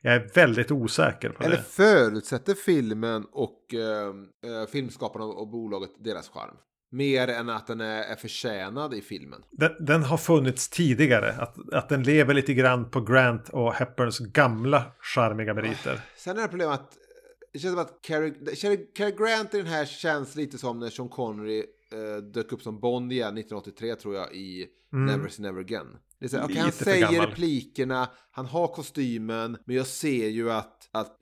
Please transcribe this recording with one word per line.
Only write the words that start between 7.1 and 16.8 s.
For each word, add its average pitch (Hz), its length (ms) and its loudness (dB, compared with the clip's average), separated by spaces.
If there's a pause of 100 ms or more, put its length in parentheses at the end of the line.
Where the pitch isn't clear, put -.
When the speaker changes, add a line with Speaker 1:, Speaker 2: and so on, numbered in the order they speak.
Speaker 2:
än 117 220 -4
att 110 180 -6
den 113 140 -6
är, 110 220 -4
är 107 120 -8
förtjänad 113 800 -6
i 104 80 -8
filmen. 71 400 -14 (100)
Speaker 1:
Den, 156 280 2
den 156 240 4
har 143 140 0
funnits 139 520 2
tidigare. 123 720 4
Att, - 340 -8
att - 160 0
den 135 140 2
lever 143 300 6
lite 139 200 2
grann 127 360 4
på 131 120 -2
Grant 120 480 4
och 117 240 0
Hepburns - 460 -2
gamla 123 640 2 (160)
charmiga 110 540 0
meriter. 110 460 -4 (180)
Speaker 2:
Sen 185 200 -8
är 226 40 -2
det 214 60 -2
problemet 165 320 0
att - 140 -20 (600)